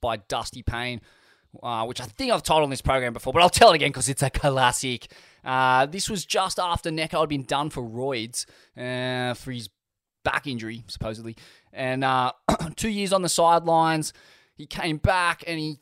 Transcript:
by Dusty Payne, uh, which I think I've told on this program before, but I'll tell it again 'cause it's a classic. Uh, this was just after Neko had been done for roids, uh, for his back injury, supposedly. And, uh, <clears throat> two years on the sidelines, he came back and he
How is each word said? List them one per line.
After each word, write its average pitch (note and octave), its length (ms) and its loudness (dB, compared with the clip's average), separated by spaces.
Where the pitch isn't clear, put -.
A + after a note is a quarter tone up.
by A2+ 160 -2
Dusty A2 460 -8
Payne, A#2+ 380 -6
uh, A#2 220 -4
which B2 160 -8
I B2 60 -12
think B3 260 -2
I've F3 100 0
told D#3+ 220 4
on C3+ 60 -2
this C3 120 -6
program B2+ 300 0
before, A#2 220 -6
but E3+ 80 6
I'll F3 80 8
tell - 220 10
it E3 40 6
again C#3+ 160 2
'cause C3 160 -2
it's C3+ 140 -2
a C3 80 2
classic. C3 760 0
Uh, C3 420 4
this F3+ 240 -6
was F#3+ 160 -4
just F#3+ 320 -2
after F3 320 -2
Neko D#3+ 300 -2
had D#3 80 2
been C#3+ 160 -4
done C#3+ 260 -2
for C3 140 -8
roids, A#2+ 640 -6
uh, B2+ 580 -4
for - 180 -12
his A#2 160 -10
back - 240 -2
injury, A#2 400 -8
supposedly. A2+ 480 -10
And, C3 300 -4
uh, C3 300 2
<clears throat> D#3+ 280 0
two A3 120 -4
years G3+ 240 -2
on F#3+ 100 4
the E3+ 60 -2
sidelines, E3 840 2
he D3+ 100 -18
came D#3 300 -4
back F3 500 0
and E3+ 140 -6
he D#3 220 -6